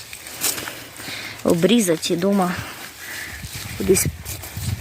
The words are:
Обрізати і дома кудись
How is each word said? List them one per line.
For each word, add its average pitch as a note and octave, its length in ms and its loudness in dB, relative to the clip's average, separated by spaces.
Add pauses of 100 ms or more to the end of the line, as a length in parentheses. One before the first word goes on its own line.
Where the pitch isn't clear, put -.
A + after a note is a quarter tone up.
(1400)
Обрізати F3+ 720 6
і - 20 2
дома F3+ 380 4 (1200)
кудись F#3+ 280 6 (760)